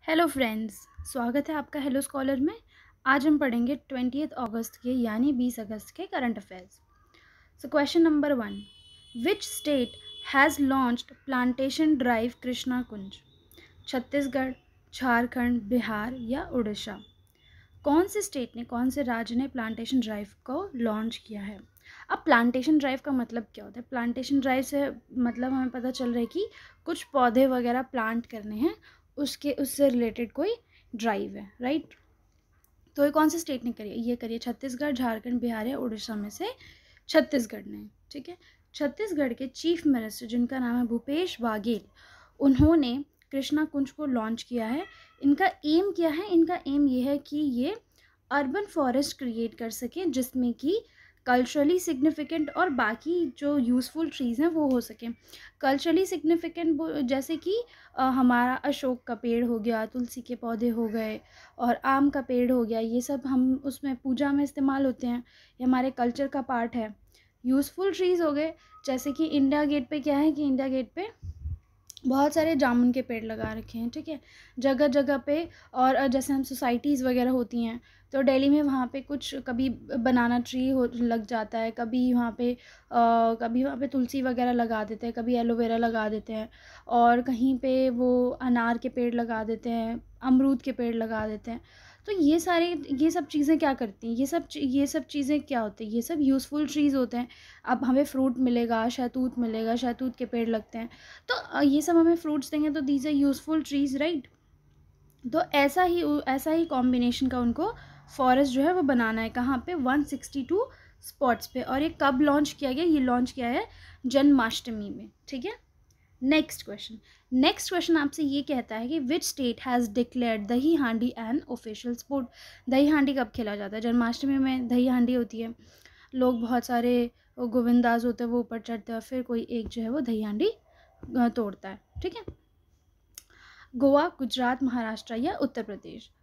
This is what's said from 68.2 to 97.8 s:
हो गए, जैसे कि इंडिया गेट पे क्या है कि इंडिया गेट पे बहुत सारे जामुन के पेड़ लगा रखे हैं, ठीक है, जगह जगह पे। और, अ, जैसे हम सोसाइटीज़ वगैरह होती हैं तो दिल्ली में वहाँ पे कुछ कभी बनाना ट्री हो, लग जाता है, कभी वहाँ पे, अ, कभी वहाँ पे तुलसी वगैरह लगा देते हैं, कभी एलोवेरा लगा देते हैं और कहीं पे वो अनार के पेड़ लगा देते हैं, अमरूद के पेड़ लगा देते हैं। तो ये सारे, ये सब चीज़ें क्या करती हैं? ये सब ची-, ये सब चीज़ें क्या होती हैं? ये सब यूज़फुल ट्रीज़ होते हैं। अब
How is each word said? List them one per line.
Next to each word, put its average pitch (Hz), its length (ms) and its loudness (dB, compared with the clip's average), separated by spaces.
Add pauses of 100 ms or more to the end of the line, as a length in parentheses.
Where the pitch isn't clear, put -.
हो 302 80 2
गए, 311 220 -2 (320)
जैसे 262 260 -4
कि 311 140 0
इंडिया 294 380 4
गेट 294 260 0
पे 302 100 -2
क्या 277 180 0
है 311 140 4
कि 302 120 -2
इंडिया 269 240 0
गेट 262 280 -2
पे 370 120 -6 (1000)
बहुत 277 260 2
सारे 320 220 2
जामुन 247 360 4
के 254 100 0
पेड़ 233 220 -8
लगा 220 300 -6
रखे 226 240 -12
हैं, 233 120 -4
ठीक 302 180 -12
है, 294 140 -8 (380)
जगह 269 280 4
जगह 277 300 2
पे। 302 320 -2 (240)
और, 262 220 4
अ, 269 120 2
जैसे 262 260 0
हम 269 100 0
सोसाइटीज़ 254 640 -2
वगैरह 247 260 2
होती 240 320 -2
हैं 233 180 -6 (300)
तो 269 120 0
दिल्ली 269 260 4
में 294 120 6
वहाँ 262 320 0
पे 277 80 -8
कुछ 277 340 -8
कभी 262 340 -4 (300)
बनाना 240 400 4
ट्री 254 300 -2
हो, 262 160 2 (100)
लग 233 300 0
जाता 226 340 -4
है, 226 120 -2
कभी 247 420 0
वहाँ 233 240 0
पे, 247 160 0
अ, 247 40 -8 (840)
कभी 233 220 0
वहाँ 277 140 -2
पे 269 100 -4
तुलसी 262 340 -2
वगैरह 247 300 0
लगा 233 320 0
देते 220 240 -8
हैं, 233 60 -6
कभी 240 220 -2
एलोवेरा 233 420 0
लगा 226 320 0
देते 214 240 -6
हैं 220 160 -6 (380)
और 240 340 6
कहीं 254 380 0
पे 262 300 2
वो 247 400 2
अनार 240 480 0
के 247 120 -4
पेड़ 240 260 -2
लगा 226 280 -2
देते 220 260 -4
हैं, 233 340 -4 (180)
अमरूद 262 400 4
के 269 100 -4
पेड़ 233 240 -2
लगा 220 320 -2
देते 214 240 -8
हैं। 233 100 -10 (440)
तो 415 60 -6
ये 330 280 4
सारे, 339 520 0
ये 294 200 2
सब 320 160 -2
चीज़ें 294 320 2
क्या 285 140 2
करती 226 340 -6
हैं? 233 80 -2
ये 262 100 0
सब 339 220 -2
ची-, 302 180 -8
ये 277 220 2
सब 285 180 -2
चीज़ें 285 360 -2
क्या 269 180 -4
होती 220 260 -6
हैं? 208 60 -8
ये 233 100 0
सब 320 180 -4
यूज़फुल 277 480 2
ट्रीज़ 294 280 2
होते 247 220 0
हैं। 240 100 -4 (380)
अब 254 180 0